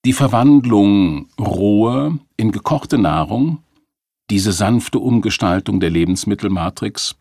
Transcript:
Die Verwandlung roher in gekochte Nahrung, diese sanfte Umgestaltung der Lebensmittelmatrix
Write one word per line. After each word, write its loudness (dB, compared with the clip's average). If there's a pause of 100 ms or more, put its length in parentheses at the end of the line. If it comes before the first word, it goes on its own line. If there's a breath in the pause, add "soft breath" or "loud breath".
Die 4
Verwandlung 2 (100)
roher 0 (160)
in 0
gekochte -4
Nahrung, -2 (720)
diese 0
sanfte 0
Umgestaltung 0
der 0
Lebensmittelmatrix -4